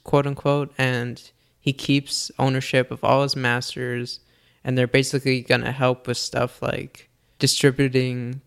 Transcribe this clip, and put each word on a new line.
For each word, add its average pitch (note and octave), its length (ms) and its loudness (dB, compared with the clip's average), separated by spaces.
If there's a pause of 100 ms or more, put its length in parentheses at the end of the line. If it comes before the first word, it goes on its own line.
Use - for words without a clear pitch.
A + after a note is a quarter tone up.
quote C#3+ 240 2
unquote, C#3+ 500 -2
and B2 540 -2 (300)
he C#3+ 100 -2
keeps - 640 -2
ownership C3 540 0
of - 140 -6
all C3+ 180 4
his C3+ 140 -2
masters, B2 840 -4 (460)
and B2+ 120 0
they're B2+ 80 4
basically C3+ 560 2
gonna B2 300 0
help B2+ 360 0
with B2 100 -2
stuff - 440 -4
like - 440 -8 (320)
distributing B2+ 1080 0